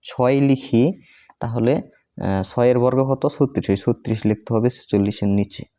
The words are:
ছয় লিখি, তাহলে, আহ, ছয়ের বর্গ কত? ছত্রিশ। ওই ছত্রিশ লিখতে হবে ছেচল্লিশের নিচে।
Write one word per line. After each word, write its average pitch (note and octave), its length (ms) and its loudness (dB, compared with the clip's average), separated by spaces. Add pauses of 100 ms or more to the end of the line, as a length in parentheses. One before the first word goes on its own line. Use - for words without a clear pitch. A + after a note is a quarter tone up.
ছয় C3 380 0
লিখি, C3+ 520 2 (480)
তাহলে, A#2 340 0
আহ, - 680 -6
ছয়ের B2 360 2
বর্গ C3 360 2
কত? C3 120 -2
ছত্রিশ। - 440 -2
ওই G2 60 4
ছত্রিশ A2 500 -2
লিখতে G#2+ 280 -2
হবে A2+ 160 2
ছেচল্লিশের G#2 580 -2
নিচে। G2+ 340 -2 (160)